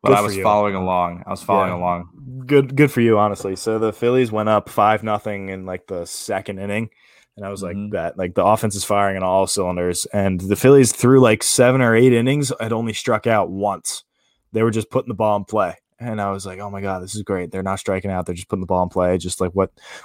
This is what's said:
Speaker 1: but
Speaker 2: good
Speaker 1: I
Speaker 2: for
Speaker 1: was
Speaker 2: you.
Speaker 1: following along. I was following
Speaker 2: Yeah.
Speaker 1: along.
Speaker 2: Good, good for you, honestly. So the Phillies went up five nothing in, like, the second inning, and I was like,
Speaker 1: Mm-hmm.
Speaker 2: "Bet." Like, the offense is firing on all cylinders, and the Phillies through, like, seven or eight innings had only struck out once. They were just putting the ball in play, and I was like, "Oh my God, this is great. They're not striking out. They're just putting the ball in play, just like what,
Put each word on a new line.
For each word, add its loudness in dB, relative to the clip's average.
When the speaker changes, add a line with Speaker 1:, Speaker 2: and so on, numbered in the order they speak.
Speaker 1:
but -2
Speaker 2:
good 6
Speaker 1:
I 4
Speaker 2:
for 0
Speaker 1:
was -4
Speaker 2:
you. -6
Speaker 1:
following 2
along. -2
I -10
was -10
following 0
Speaker 2:
Yeah. -4
Speaker 1:
along. -6
Speaker 2:
Good, 2
good 6
for 0
you, 6
honestly. 0
So -2
the 0
Phillies 2
went 0
up 2
five 2
nothing -6
in, -12
like, -10
the -8
second -8
inning, -6
and -12
I -10
was -10
like, -8
Speaker 1:
Mm-hmm. -8
Speaker 2:
"Bet." -6
Like, -4
the 2
offense 2
is -6
firing 0
on -6
all 2
cylinders, -2
and 0
the -2
Phillies 6
through, 6
like, 4
seven 4
or 4
eight 6
innings 0
had -4
only -4
struck -2
out 2
once. -6
They -2
were 2
just -4
putting -4
the -6
ball 0
in -10
play, -2
and -8
I -4
was -8
like, -12
"Oh -12
my -10
God, -6
this -12
is -8
great. -4
They're -6
not -4
striking -4
out. -4
They're -6
just -14
putting -2
the -8
ball 2
in -4
play, 0
just -6
like -4
what, 0